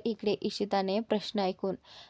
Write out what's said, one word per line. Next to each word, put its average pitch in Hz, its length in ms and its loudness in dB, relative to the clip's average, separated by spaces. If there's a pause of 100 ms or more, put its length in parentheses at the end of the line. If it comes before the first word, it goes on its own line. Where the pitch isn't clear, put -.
इकडे 208 280 0
इशिताने 196 680 0
प्रश्न 214 400 0
ऐकून 190 340 0 (360)